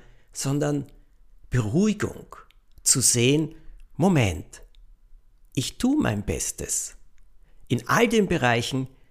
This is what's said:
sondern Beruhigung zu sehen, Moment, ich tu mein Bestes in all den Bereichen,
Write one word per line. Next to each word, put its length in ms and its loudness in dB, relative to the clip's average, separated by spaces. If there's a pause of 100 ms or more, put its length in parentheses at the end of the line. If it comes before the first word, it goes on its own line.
(320)
sondern 540 -2 (640)
Beruhigung 840 -2 (480)
zu 180 2
sehen, 540 2 (420)
Moment, 680 2 (920)
ich 240 -4
tu 220 2
mein 240 -2
Bestes 720 -6 (720)
in 200 -2
all 200 2
den 180 2
Bereichen, 640 0 (220)